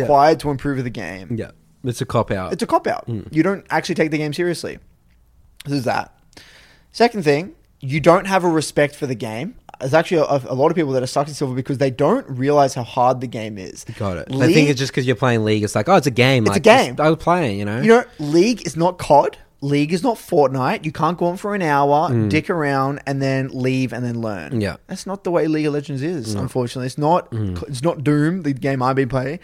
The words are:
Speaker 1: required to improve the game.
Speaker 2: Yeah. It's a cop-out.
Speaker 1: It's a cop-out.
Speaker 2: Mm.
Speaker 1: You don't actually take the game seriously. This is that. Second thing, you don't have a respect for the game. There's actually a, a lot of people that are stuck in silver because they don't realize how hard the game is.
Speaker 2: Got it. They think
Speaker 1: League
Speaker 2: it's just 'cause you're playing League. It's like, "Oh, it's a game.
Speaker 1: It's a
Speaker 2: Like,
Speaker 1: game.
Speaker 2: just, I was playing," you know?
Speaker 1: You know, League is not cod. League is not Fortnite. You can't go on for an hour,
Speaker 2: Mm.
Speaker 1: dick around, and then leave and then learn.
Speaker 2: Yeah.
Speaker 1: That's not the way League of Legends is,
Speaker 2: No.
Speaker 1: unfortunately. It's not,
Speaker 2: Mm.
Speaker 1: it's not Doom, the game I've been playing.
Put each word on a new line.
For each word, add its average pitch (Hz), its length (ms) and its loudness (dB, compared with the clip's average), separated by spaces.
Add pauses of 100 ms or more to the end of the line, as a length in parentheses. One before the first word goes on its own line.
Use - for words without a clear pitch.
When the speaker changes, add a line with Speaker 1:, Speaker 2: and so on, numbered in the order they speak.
Speaker 1:
required 143 400 6
to 143 100 -4
improve 135 320 -4
the 120 80 -8
game. 95 440 -10
Speaker 2:
Yeah. 104 160 -8 (320)
It's 123 180 -4
a 123 40 -6
cop-out. 98 480 -2
Speaker 1:
It's 170 80 -6
a 233 60 -4
cop-out. - 400 -2
Speaker 2:
Mm. 113 260 -8
Speaker 1:
You 156 80 2
don't 190 300 -2
actually 160 240 -2
take 160 160 0
the 156 80 -2
game 151 140 -4
seriously. 165 440 -4 (880)
This 143 140 -4
is 120 60 -4
that. - 280 -4 (800)
Second 226 320 0
thing, 151 300 0 (260)
you 139 200 -4
don't 170 280 6
have 190 160 2
a 180 60 2
respect 151 460 0
for 147 120 -6
the 127 80 -4
game. 120 400 -8 (240)
There's 135 140 -4
actually 165 240 2
a, 151 80 4 (260)
a - 20 -4
lot 135 180 2
of 160 40 -4
people 156 160 0
that 127 100 0
are 127 60 -2
stuck 143 220 -2
in 147 40 -12
silver 131 220 -4
because 135 220 -4
they 135 120 0
don't 151 400 0
realize 139 460 2
how 127 80 -6
hard 127 380 0
the 127 60 -8
game 107 300 -10
is. - 280 -14 (120)
Speaker 2:
Got 95 200 -4
it. - 100 -10
They 131 100 -6
think 156 180 4
Speaker 1:
League 147 140 6
Speaker 2:
it's 131 100 0
just 135 140 -4
'cause 131 140 -2
you're 127 80 2
playing 117 300 2
League. 107 180 2
It's 104 100 -2
like, 107 160 0
"Oh, 196 60 6
it's 160 120 4
a 135 40 0
game. 120 320 4
Speaker 1:
It's 101 80 2
a - 40 2
Speaker 2:
Like, 117 80 0
Speaker 1:
game. 214 340 6
Speaker 2:
just, - 20 0
I 151 100 4
was 160 80 2
playing," 165 400 0
you 104 80 -4
know? 104 160 -4
Speaker 1:
You 214 60 2
know, 233 160 8 (160)
League 170 480 2
is 139 100 -8
not 170 220 0
cod. - 380 4 (240)
League 143 320 0
is 170 100 -2
not 233 120 0
Fortnite. 147 720 0
You 156 80 -6
can't 165 240 -2
go 180 80 -2
on 175 100 -2
for 202 180 -6
an 202 80 -4
hour, 147 480 2
Speaker 2:
Mm. 110 200 0
Speaker 1:
dick 151 200 0
around, 143 560 -2
and 139 160 -4
then 135 300 -2
leave 131 400 -2
and 120 140 -6
then 117 160 -6
learn. 104 400 -4
Speaker 2:
Yeah. 92 160 -4 (100)
Speaker 1:
That's - 180 -12
not 196 200 -8
the 185 60 -2
way 165 160 2
League 156 180 0
of 143 80 0
Legends 143 280 -6
is, 135 320 -6
Speaker 2:
No. 101 100 -4
Speaker 1:
unfortunately. 127 420 -4
It's 127 120 -10
not, 156 340 0
Speaker 2:
Mm. 95 360 -4
Speaker 1:
it's 131 160 -8
not 165 180 -2
Doom, 151 420 2
the 143 100 -2
game 135 280 -4
I've 131 140 0
been 135 140 0
playing. 135 340 -4